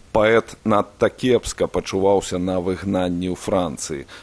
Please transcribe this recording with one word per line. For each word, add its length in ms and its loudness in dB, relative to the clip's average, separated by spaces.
Паэт 480 4
надта 480 0
кепска 560 0
пачуваўся 720 0
на 240 -2
выгнанні 720 -2
ў 20 -2
Францыі. 720 -4